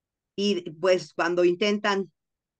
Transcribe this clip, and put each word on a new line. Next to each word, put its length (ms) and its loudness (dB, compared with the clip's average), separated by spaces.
Y, 340 -2
pues, 440 0
cuando 300 0
intentan 680 0